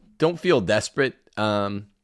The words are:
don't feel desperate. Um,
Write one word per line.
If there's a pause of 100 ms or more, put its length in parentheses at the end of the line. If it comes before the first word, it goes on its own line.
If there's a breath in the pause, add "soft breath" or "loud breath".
(180)
don't
feel
desperate. (220)
Um, (160)